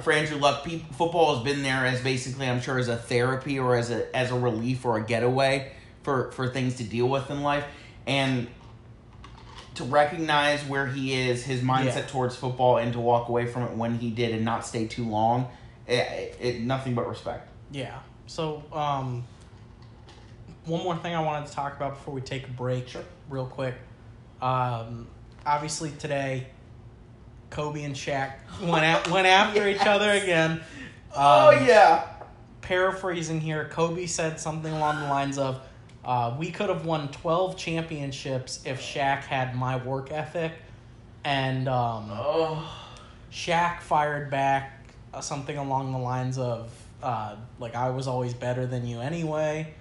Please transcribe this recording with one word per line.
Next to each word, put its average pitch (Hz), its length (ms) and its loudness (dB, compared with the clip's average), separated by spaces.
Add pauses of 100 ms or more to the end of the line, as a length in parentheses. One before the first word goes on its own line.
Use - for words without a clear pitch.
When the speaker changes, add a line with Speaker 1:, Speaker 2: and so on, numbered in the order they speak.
Speaker 1:
for 160 120 2
Andrew 151 240 0
Luck, 139 260 4
peop-, 165 300 -8
football 165 420 4
has 117 80 -4
been 139 200 0
there 131 240 0
as 123 140 0
basically, 127 460 -2
I'm 123 140 0
sure, 135 160 -2
as 120 100 0
a 120 100 0
therapy 131 600 0
or 123 180 4
as 117 140 0
a, 110 260 -2
as 127 160 0
a 123 60 -2
relief 123 480 0
or 117 120 2
a 110 60 -2
getaway 120 680 2 (320)
for, - 280 0
for 127 180 -2
things 127 260 -2
to 123 80 -6
deal 117 240 0
with 135 240 0
in 143 100 -4
life. 143 240 0 (400)
And 135 420 0 (1300)
to - 100 -6
recognize 147 800 4
where 139 200 0
he 135 280 -2 (160)
is, 120 140 0
his 131 180 -2
mindset 131 340 2
Speaker 2:
Yeah. 139 100 -2
Speaker 1:
towards 127 300 -2
football, 123 420 4
and 120 160 0
to 120 60 -4
walk 120 280 4
away 120 200 0
from 123 160 -4
it 117 80 -4
when 117 260 -2
he 117 140 -4
did 113 240 0
and 110 100 0
not 113 220 -2
stay 110 180 -2
too 117 240 -6
long, 113 380 2 (400)
it, - 520 -2
it, 120 220 -2
nothing 123 320 -2
but 117 160 0
respect. - 400 -8 (220)
Speaker 2:
Yeah. 131 260 -10 (300)
So, 151 440 -6
um, 135 520 -2 (1400)
one 165 180 -4
more 175 120 -2
thing 170 180 -6
I 165 80 0
wanted 151 260 -2
to - 60 -16
talk 143 220 -6
about 135 200 -6
before - 180 -12
we 131 80 -6
take 131 260 -8
a 127 40 -12
break, 123 360 -4
Speaker 1:
Sure. - 160 -12 (260)
Speaker 2:
real 131 180 -6
quick. 131 260 -6 (680)
Um, 120 680 -2 (380)
obviously 151 460 -2
today, 135 560 -4 (1000)
Kobe 151 340 -6
and 139 120 -6
Shaq 135 380 -4 (140)
Speaker 1:
<laughs> - 140 -12
Speaker 2:
went 165 240 4
at, 165 240 4
went 185 180 4
after 208 400 6
each 196 100 2
Speaker 1:
Yes. 196 100 4
Speaker 2:
other 208 240 6
again. 165 500 2 (540)
Speaker 1:
Oh, 143 420 10
Speaker 2:
Um, - 80 4
Speaker 1:
yeah. 196 420 10 (540)
Speaker 2:
Paraphrasing 180 800 0
here, 156 300 -4
Kobe 170 340 0
said 160 340 -2
something 160 320 -6
along 151 300 0
the 147 60 -4
lines 139 300 0
of, 131 220 -2 (460)
uh, 123 320 0
we 170 140 -4
could 202 180 -4
have 165 160 -2
won 156 240 -2
twelve 180 480 0
championships 147 1080 -6
if 127 160 -6
Shaq 139 420 0
had 127 320 -2
my 127 220 -2
work 135 340 -6
ethic. 160 400 -4 (720)
And, 131 460 0
um, 117 420 -2
Speaker 1:
Oh. 156 680 -2 (520)
Speaker 2:
Shaq 170 500 0
fired 151 480 0
back, 135 560 0 (280)
uh, 135 80 -10
something 147 360 -8
along 135 360 -2
the 131 40 -4
lines 127 400 -2
of, 117 320 -4 (320)
uh, 110 340 -4 (240)
like, 117 160 -10
"I 123 160 0
was 135 160 -4
always 127 260 -2
better 123 340 -2
than 123 180 -4
you 120 160 -6
anyway." 156 800 -2